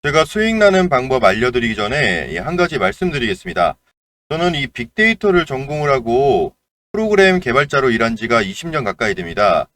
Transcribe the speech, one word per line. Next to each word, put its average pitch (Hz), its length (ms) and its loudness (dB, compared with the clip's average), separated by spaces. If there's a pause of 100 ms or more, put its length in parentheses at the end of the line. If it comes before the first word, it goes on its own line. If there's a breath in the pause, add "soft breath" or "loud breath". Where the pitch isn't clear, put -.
제가 151 220 2
수익 220 300 -2
나는 190 340 4
방법 131 340 0
알려드리기 113 520 0
전에, 104 560 -2
예, 82 80 -6
한 156 160 -6
가지 175 240 0
말씀드리겠습니다. 98 960 -2 (520)
저는 165 260 -2
이 139 100 -4
빅데이터를 185 800 0
전공을 143 460 -4
하고 120 640 0 (360)
프로그램 196 480 2
개발자로 135 520 0
일한 113 240 0
지가 113 260 0
이십 98 280 -8
년 156 140 -4
가까이 101 300 -4
됩니다. 87 640 0